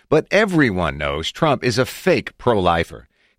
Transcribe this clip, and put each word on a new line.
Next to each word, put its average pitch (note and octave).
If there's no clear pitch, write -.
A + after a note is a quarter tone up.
But D3+
everyone B2
knows D2
Trump D3+
is A#2+
a B2+
fake -
pro-lifer. F2